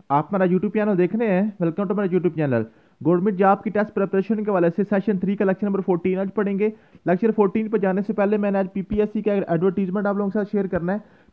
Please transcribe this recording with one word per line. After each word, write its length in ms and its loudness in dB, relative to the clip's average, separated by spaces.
आप 200 0
हमारा 140 2
YouTube 280 2
channel 220 0
देख 200 2
रहे 120 0
हैं, 300 0
welcome 280 -2
to 100 -2
my 120 -2
YouTube 280 0
channel। 280 0
Government 340 2
job 260 4
की 60 -4
test 240 -2
प्रिपरेशन 420 0
के 160 -2
हवाले 180 4
से 140 -2
session 360 0
three 160 -2
का 100 -2
lecture 220 0
number 140 -2
fourteen 380 0
आज 100 -4
पढ़ेंगे। 440 -2
Lecture 240 2
fourteen 380 0
पर 80 0
जाने 240 0
से 120 -4
पहले 240 0
मैंने 220 0
आज 80 -2
पीपीएससी 540 -2
का 120 0
advertisement 720 0
आप 100 0
लोगों 140 -2
के 80 -2
साथ 60 -2
शेयर 220 -2
करना 260 -2
है। 100 -6